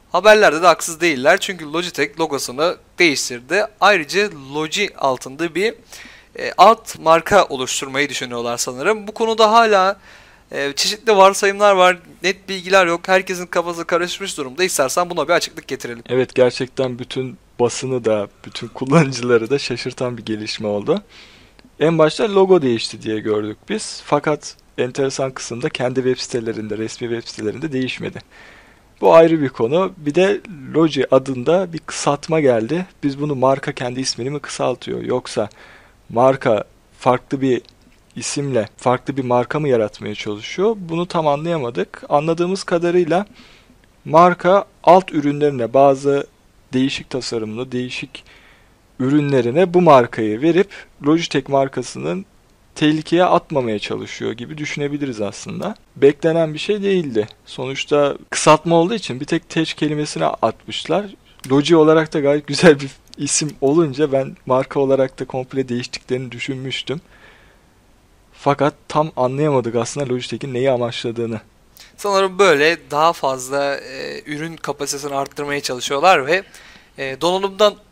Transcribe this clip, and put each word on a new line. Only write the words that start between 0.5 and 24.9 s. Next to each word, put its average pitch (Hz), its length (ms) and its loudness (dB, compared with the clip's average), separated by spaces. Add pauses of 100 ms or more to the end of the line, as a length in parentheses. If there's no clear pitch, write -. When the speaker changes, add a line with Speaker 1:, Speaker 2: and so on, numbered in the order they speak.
Speaker 1:
de 180 40 6
haksız 165 340 2
değiller 160 400 2
çünkü 160 320 -10
Logitech 160 480 -4
logosunu 147 560 -4 (220)
değiştirdi. 151 680 0 (140)
Ayrıca 185 500 2 (240)
Logi 156 440 -4
altında 139 560 -4
bir, 208 200 -2 (640)
e, - 200 -8
alt 214 400 6
marka 165 460 4
oluşturmayı 135 640 -4
düşünüyorlar 120 480 -6
sanırım. 170 500 -4
Bu 214 80 -12
konuda 220 380 2
hala, 208 440 4 (540)
e, 139 220 -4
çeşitli 208 440 0
varsayımlar 196 580 6
var, 180 240 4 (240)
net 190 260 -4
bilgiler 185 380 2
yok. 170 220 -4
Herkesin 190 380 0
kafası 170 380 -4
karışmış 180 540 -4
durumda. 139 260 -4
İstersen 170 460 -2
buna 180 180 -4
bir 170 40 4
açıklık - 360 -2
getirelim. 120 400 -10
Speaker 2:
Evet, 123 260 0
gerçekten 127 640 0
bütün 127 380 -8 (240)
basını 123 440 -2
da, 107 240 0 (160)
bütün - 240 -14
kullanıcıları 123 840 2
da 139 80 0
şaşırtan 123 600 -6
bir 107 60 -16
gelişme 107 440 -6
oldu. 104 340 -2 (800)
En 160 180 2
başta 160 360 2
logo 190 280 6
değişti 117 400 -2
diye 110 180 -4
gördük 107 360 -2 (120)
biz. - 360 -8
Fakat - 520 -2 (220)
enteresan 135 520 -2